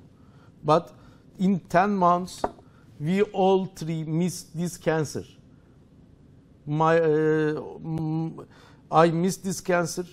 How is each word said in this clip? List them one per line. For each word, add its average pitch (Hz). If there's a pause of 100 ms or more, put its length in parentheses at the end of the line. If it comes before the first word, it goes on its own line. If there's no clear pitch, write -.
(640)
But - (460)
in 190 (160)
ten 202
months, 180 (560)
we 180 (220)
all 190
three 160
missed 160
this 170
cancer. 156 (1400)
My, 160
uh, 160
mm, 156 (460)
I 165
missed 170
this 185
cancer 175